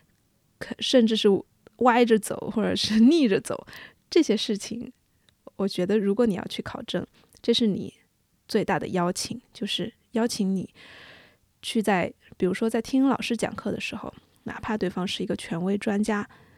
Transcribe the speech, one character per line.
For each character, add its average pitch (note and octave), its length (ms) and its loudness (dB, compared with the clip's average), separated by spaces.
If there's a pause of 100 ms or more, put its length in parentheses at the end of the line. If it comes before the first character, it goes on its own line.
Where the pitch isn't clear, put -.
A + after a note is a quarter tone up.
(600)
可-， - 200 -10
甚 A#3+ 280 4
至 A3 80 2
是 G#3+ 140 4 (480)
歪 A#3+ 260 6
着 A3 160 4
走 - 340 -8
或 A3+ 100 -2
者 F#3 120 0
是 G#3+ 240 0
逆 C4+ 300 8
着 F#3+ 100 2
走， - 260 -8 (440)
这 F4 120 4
些 A3 140 2
事 G#3+ 220 -2
情， A#3+ 340 -10 (640)
我 G3 120 -2
觉 F#3 180 -2
得 G#3 120 2
如 G3 160 2
果 A#3+ 120 2
你 G#3+ 80 2
要 E3+ 120 -6
去 - 160 -8
考 - 200 -10
证， - 240 -6 (360)
这 A#3 120 2
是 A#3+ 140 4
你 - 260 -4 (540)
最 G3+ 180 0
大 F3+ 120 0
的 - 120 -6
邀 F3+ 220 0
请， - 280 -8 (140)
就 - 120 -8
是 - 280 -6 (200)
邀 A#3 140 0
请 F#3+ 280 -2
你 - 180 -6 (880)
去 - 200 -2
在， G3 320 0 (240)
比 - 80 0
如 F3+ 80 2
说 A3+ 160 -2
在 A#3 100 -2
听 C4 280 2
老 C4 120 2
师 A#3 160 -2
讲 - 200 -4
课 - 160 -6
的 G3 100 -6
时 - 140 -8
候， - 180 -12 (300)
哪 - 160 -10
怕 G#3+ 180 -4
对 F#3+ 100 -2
方 F3+ 180 -4
是 - 180 -6
一 - 20 -6
个 F3+ 100 -4
权 - 260 -6
威 F#3+ 140 0
专 G3+ 260 0
家， G#3 280 -2 (280)